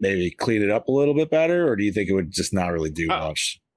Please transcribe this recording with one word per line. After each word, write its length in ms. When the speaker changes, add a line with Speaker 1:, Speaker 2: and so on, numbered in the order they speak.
Speaker 1:
maybe 300
clean 320
it 80
up 180
a 40
little 220
bit 160
better, 380
or 80
do 80
you 80
think 160
it 60
would 160
just 240
not 180
really 180
do 200
Speaker 2:
Uh, 180
Speaker 1:
much? 320